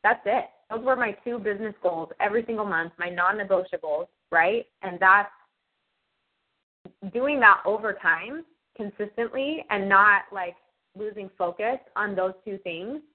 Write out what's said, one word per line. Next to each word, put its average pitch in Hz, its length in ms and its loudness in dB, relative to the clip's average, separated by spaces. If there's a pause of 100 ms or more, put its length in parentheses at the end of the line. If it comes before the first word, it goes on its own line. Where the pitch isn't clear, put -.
That's 220 200 2
it. 220 220 0 (240)
Those 226 140 -8
were 254 120 2
my 220 280 -4
two 240 160 -6
business 208 420 -6
goals 170 280 -2 (100)
every 214 260 0
single 214 180 -4
month, 165 340 -4
my 175 100 -6
non-negotiables, 180 960 -2 (240)
right? 180 360 2 (160)
And 175 180 -8
that's 196 300 6 (1800)
doing 269 280 0
that 208 260 10
over 208 280 -2
time 196 500 -4 (320)
consistently 233 920 -6
and 196 200 -2
not, 202 340 6 (100)
like, 180 240 -10 (400)
losing 208 400 -10
focus 208 420 -4 (180)
on 202 180 -4
those 185 180 -2 (120)
two 196 140 -8
things 190 420 -10 (140)